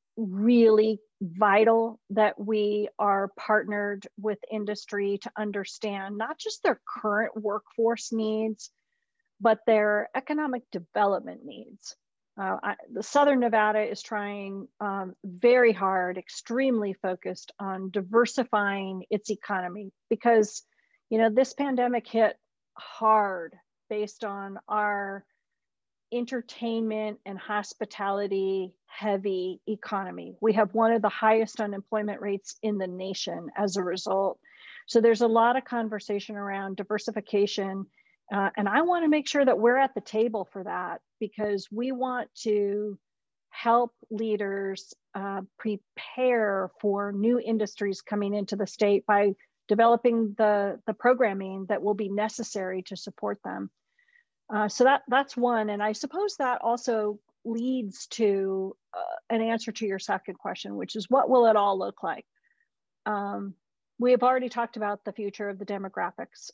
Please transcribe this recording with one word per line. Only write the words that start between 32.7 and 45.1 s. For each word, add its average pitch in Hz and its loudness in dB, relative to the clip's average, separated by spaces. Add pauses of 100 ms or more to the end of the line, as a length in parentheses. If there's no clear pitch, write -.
the 190 -2
nation 180 -8
as 196 0
a 196 0
result. 190 -2 (480)
So 233 4
there's 226 6
a 240 6
lot 233 4
of 262 -4
conversation 214 -6
around 196 -6
diversification. 202 -2 (460)
Uh, 196 2
and 202 0
I 233 4
wanna 339 2
make 302 2
sure 285 2
that 247 4
we're 240 4
at 269 2
the 196 -6
table 220 -2
for 190 -10
that 180 -8 (180)
because 208 -4
we 240 -4
want 254 -4 (140)
to 208 0 (520)
help 233 2 (180)
leaders, 196 -4 (200)